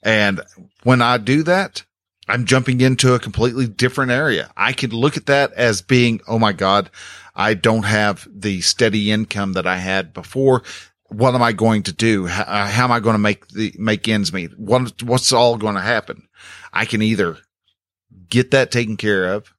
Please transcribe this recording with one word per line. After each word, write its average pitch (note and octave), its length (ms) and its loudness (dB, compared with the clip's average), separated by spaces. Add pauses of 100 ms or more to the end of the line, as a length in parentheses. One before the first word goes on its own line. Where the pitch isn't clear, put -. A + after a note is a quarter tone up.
And G#2 380 0 (420)
when B2+ 180 4
I B2 160 2
do B2 260 0
that, F3+ 400 -2 (460)
I'm A#2 160 0
jumping B2+ 360 2
into B2+ 320 4
a B2 60 2
completely A#2+ 480 -2
different B2 440 -2
area. B2 440 -2
I A2 160 0
could B2+ 220 -6
look B2 240 0
at - 80 -10
that C#3 280 2
as A2 280 0
being, A#2+ 460 2
"Oh A2+ 100 -2
my A2 160 2
God, F#2+ 380 0 (440)
I G#2+ 200 0
don't A2 280 0
have G#2 480 0
the G2 300 -6
steady G#2+ 500 0
income G#2 420 -4
that F2+ 120 -2
I F#2 120 -2
had F#2 360 -4
before. B2+ 500 0 (460)
What B2 260 2
am B2 60 2
I A#2 100 2
going G#2+ 320 2
to F2+ 100 -8
do? G#2 340 0
H-, E2+ 60 -6
uh, G2+ 340 -4
how A2 160 0
am B2 80 2
I A#2 80 0
gonna A2 180 0
make G#2 300 -2
the, G#2+ 300 -6
make G#2+ 300 -2
ends G#2 240 0
meet? F2 260 -10
What, A#2 460 -2
what's B2 300 0
all A#2 240 4
gonna G#2 240 -4
happen?" A2 460 -4 (440)
I A2 140 -2
can A2 160 -2
either G2+ 380 0 (920)
get B2+ 220 0
that C3+ 200 2
taken A2+ 260 -4
care F#2+ 360 0
of. G#2+ 260 -8